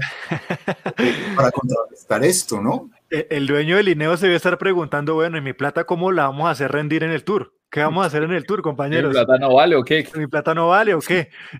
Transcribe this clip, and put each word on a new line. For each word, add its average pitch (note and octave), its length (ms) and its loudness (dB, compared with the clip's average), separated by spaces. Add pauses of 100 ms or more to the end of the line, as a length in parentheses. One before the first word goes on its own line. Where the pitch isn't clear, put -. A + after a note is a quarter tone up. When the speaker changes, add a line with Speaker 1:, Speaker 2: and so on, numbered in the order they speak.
(300)
Speaker 1:
<laughs> - 1080 -4
Speaker 2:
para B2+ 160 2
contrarrestar B2 720 -4
esto, D3+ 380 0
¿no? D#3 280 -2 (200)
Speaker 1:
El, D3+ 200 -4
el C#3+ 180 -2
dueño D3+ 300 0
de G#3 60 4
Lineos E3 360 0
se F#3+ 80 2
debe F3 100 4
estar F3 200 0
preguntando, D#3+ 580 -2
"Bueno, D#3+ 220 0
¿y D3 40 -6
mi C3+ 120 -6
plata C#3+ 320 -4
cómo F3+ 260 0
la E3 160 2
vamos C#3+ 200 -2
a E3 40 2
hacer C3+ 200 -2
rendir D3+ 320 -2
en D#3+ 80 -2
el D#3 120 -4
Tour? - 300 -4 (160)
¿Qué D3 120 -4
vamos D#3+ 220 2
a F3 40 2
hacer D3+ 160 0
en E3 100 -4
el D#3+ 120 -4
Tour, G3 160 -4
compañeros? D3 480 -2
Speaker 3:
¿Mi B2+ 140 2
plata B2+ 160 4
no C3+ 140 2
vale D#3 220 6
o B2+ 80 4
qué?". D3+ 320 0
Speaker 1:
"¿Mi D3+ 120 -4
plata D#3 260 0
no E3 160 2
vale G3+ 240 4
o D#3+ 60 0
qué?". E3+ 300 0 (300)